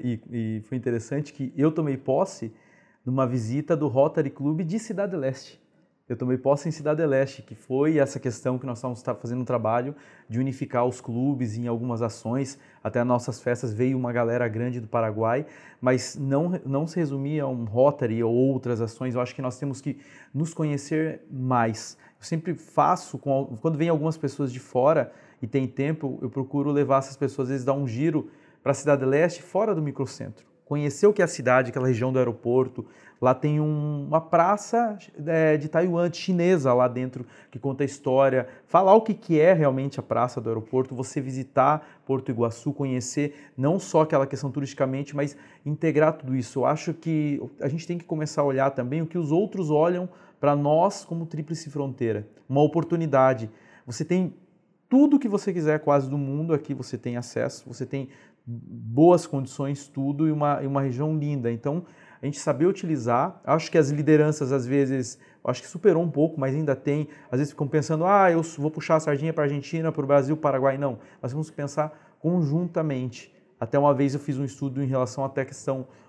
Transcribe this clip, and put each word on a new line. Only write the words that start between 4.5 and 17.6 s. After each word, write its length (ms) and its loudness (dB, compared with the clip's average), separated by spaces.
de 160 -4
Cidade 380 -6
Leste. 480 -6
Eu 80 -4
tomei 200 0
posse 300 0
em 40 -2
Cidade 340 -2
Leste, 360 0
que 140 -20
foi 420 0
essa 220 0
questão 400 -4
que 60 -10
nós 120 -8
estávamos 240 -8
ta-, 140 -4
fazendo 260 -6
um 40 -4
trabalho 500 -2
de 100 -6
unificar 480 -2
os 140 -4
clubes 580 -2
em 80 -6
algumas 360 -4
ações. 580 -4
Até 160 -2
as 80 2
nossas 340 -2
festas 320 -2
veio 240 0
uma 140 -4
galera 380 0
grande 320 -4
do 60 -12
Paraguai, 580 0
mas 380 0
não, 480 0
não 200 0
se 120 -6
resumia 460 -2
a 40 -2
um 160 -4